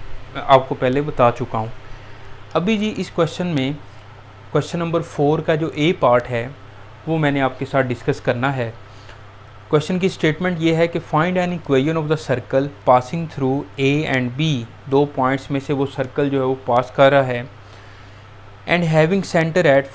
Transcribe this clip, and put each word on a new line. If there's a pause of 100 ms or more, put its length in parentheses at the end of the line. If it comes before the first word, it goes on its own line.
(380)
आपको
पहले
बता
चुका
हूँ। (840)
अभी
जी
इस
question
में, (800)
question
number
four
का
जो
ए (100)
part
है (580)
वो
मैंने
आपके
साथ
discuss
करना
है। (1000)
Question
की
statement
ये
है
कि
find
an
equation
of
the
circle (220)
passing
through (260)
A (200)
and
B, (440)
दो
points
में
से
वो
circle
जो
है
वो (120)
pass
कर
रहा
है, (1200)
and
having
center
at